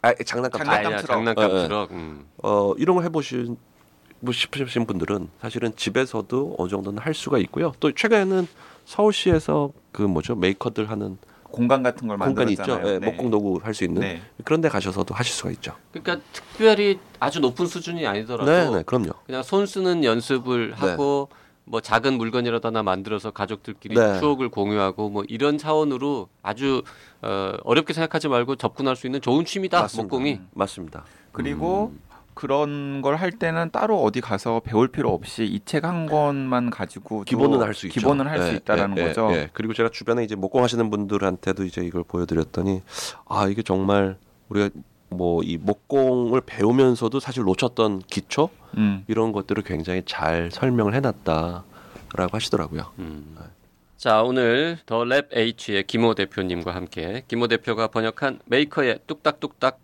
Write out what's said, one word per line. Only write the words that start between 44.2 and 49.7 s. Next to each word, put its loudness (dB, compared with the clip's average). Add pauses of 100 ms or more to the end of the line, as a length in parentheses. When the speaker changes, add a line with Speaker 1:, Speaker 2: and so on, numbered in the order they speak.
Speaker 1:
우리가 2 (400)
뭐 0
이 -2
목공을 2
배우면서도 4
사실 -6
놓쳤던 2
기초 0 (280)
Speaker 2:
음. 2
Speaker 1:
이런 2
것들을 -2
굉장히 -2